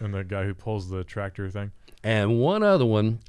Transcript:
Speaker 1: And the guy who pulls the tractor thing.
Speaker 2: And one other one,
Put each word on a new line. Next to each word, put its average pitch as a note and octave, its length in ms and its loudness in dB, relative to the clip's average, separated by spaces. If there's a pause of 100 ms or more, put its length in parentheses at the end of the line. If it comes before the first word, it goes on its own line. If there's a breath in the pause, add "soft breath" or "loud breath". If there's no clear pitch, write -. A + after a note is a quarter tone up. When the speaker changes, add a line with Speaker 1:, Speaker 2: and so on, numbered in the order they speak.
Speaker 1:
And G#2 120 -6
the G2 120 -6
guy F#2+ 200 -4
who G2 100 -4
pulls G2 360 -6
the F#2 140 -6
tractor G2 460 -8
thing. G2+ 200 -8 (320 soft breath)
Speaker 2:
And A2 380 2
one G3 240 2
other F#3+ 200 6
one, A2 440 2